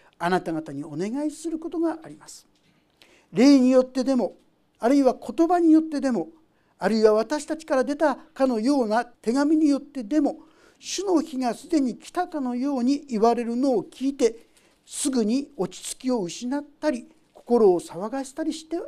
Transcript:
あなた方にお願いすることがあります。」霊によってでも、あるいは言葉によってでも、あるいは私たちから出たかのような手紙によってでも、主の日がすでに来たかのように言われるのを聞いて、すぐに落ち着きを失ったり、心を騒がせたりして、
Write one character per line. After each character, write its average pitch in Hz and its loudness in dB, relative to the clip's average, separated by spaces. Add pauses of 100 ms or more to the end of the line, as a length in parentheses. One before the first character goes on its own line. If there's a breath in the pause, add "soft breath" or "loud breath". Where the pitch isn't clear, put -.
(180 soft breath)
あ 170 -2
な 185 2
た 175 -6
方 156 -8
に 143 -10
お 156 -16
願 220 -6
い 294 -4
す 330 -12
る 311 -6
こ 330 -10
と 330 -6
が 330 -2
あ - -20
り 302 -20
ま - -20
す。」 - -20 (840 soft breath)
霊 269 8
に 254 4
よ 254 6
っ 254 -6
て 254 -6
で 269 0
も、 - -2 (420)
あ 220 0
る 277 4
い 277 4
は 254 4
言 330 0
葉 349 2
に 330 6
よ 311 8
っ - -6
て 311 -6
で 262 0
も、 175 -2 (480 soft breath)
あ 180 -4
る 220 2
い 214 4
は 214 6
私 226 -2
た 311 -6
ち - -20
か 294 -2
ら 254 2
出 285 -4
た 285 0
か - -2
の 240 -2
よ 269 0
う 226 -2
な 220 0
手 - -6
紙 294 2
に 311 2
よ 269 2
っ - -8
て 269 -12
で 294 0
も、 269 -2 (380 loud breath)
主 - -8
の 359 2
日 - -10
が 247 -2
す - -14
で 311 2
に 247 -4
来 - -20
た 359 -4
か 330 -8
の 247 -4
よ 269 -4
う 233 -2
に 285 0
言 226 -4
わ 233 4
れ 240 -2
る 233 -6
の 254 0
を 175 -2
聞 - -8
い 277 -2
て、 - -2 (380 soft breath)
す - -6
ぐ 247 0
に 262 -2
落 - -8
ち - -12
着 - -18
き 254 -4
を 240 -2
失 240 -8
っ 294 -8
た 302 -4
り、 233 -10 (240)
心 220 4
を 170 0
騒 180 -10
が 269 -8
せ - -16
た 320 -8
り 311 -4
し - -14
て、 339 -6 (100)